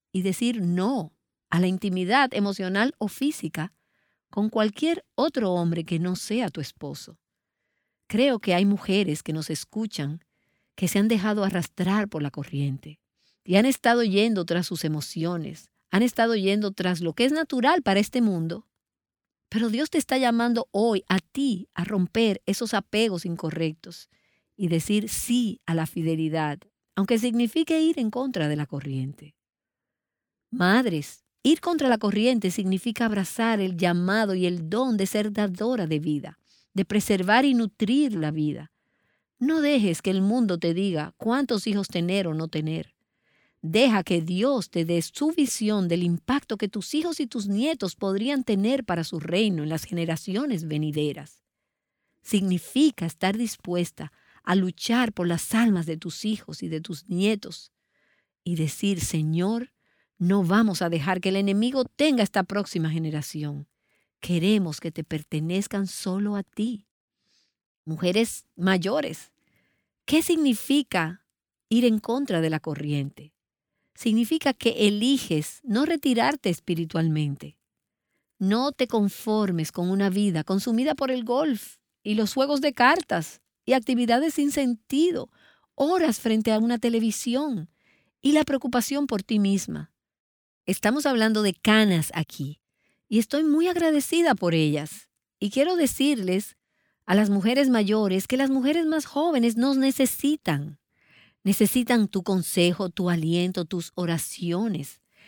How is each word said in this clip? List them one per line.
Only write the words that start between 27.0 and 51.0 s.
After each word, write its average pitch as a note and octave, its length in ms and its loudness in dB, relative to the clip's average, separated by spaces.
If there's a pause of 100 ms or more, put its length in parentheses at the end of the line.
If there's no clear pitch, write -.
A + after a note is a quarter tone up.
signifique A#3+ 600 0
ir D#4+ 200 2
en A3 100 0
contra B3 400 -2
de D3+ 60 0
la D3 100 -4
corriente. C#3 720 -8 (1120)
Madres, F3+ 720 0 (200)
ir D#4 180 4
contra D#4 260 0
la A#3 120 2
corriente G#3+ 520 2
significa F#3+ 540 -2
abrazar G#3+ 560 0
el F#3 160 -2
llamado F#3 560 2
y F3+ 140 0
el F3 220 -4
don A#3 280 0
de F#3+ 80 0
ser G#3+ 260 -2
dadora G#3 540 -2
de D#3 140 -2
vida, D3+ 400 -4 (340)
de F#3+ 100 0
preservar G#3 600 2
y C#4 80 4
nutrir A#3 600 0
la D#3 160 -2
vida. D3+ 420 -6 (640)
No D#4 240 0
dejes B3 400 2
que - 80 -2
el F#3+ 120 2
mundo G#3 360 2
te E3+ 160 0
diga E3+ 440 -2
cuántos A#3+ 500 -2
hijos G3+ 200 -2
tener F3+ 400 0
o D#3+ 60 -2
no D#3+ 140 -4
tener. D#3 480 -6 (720)
Deja G#3+ 360 4
que F3 180 0
Dios F#3+ 480 -2
te E3 160 -2
dé E3+ 160 0
su D4+ 300 -2
visión G#3+ 560 0
del E3+ 160 0
impacto F#3+ 520 -2
que G3+ 120 -4
tus - 260 -8
hijos D#4 260 -2
y D4 60 -2
tus G#3+ 220 -6
nietos G#3+ 480 -2
podrían A3+ 480 -2
tener A3+ 420 0
para E3 180 -2
su D#3+ 160 -6
reino E3+ 440 0
en D3+ 60 -4
las D#3 160 -4
generaciones F3 840 -4
venideras. D3+ 760 -4 (800)